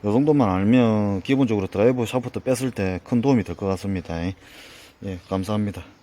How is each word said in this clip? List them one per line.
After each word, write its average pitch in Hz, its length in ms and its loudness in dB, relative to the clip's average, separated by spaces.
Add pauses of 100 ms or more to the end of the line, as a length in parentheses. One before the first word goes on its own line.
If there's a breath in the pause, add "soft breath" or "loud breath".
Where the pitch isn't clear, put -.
요 101 60 2
정도만 139 380 4
알면 104 720 2
기본적으로 113 460 0
드라이브 120 380 2
샤프트 120 340 -6
뺐을 127 320 -2
때 92 320 -4
큰 120 180 0
도움이 127 220 2
될 87 120 -8
것 101 120 -6
같습니다. 92 580 -4
예, - 920 -12 (100)
감사합니다. 95 540 -4 (200)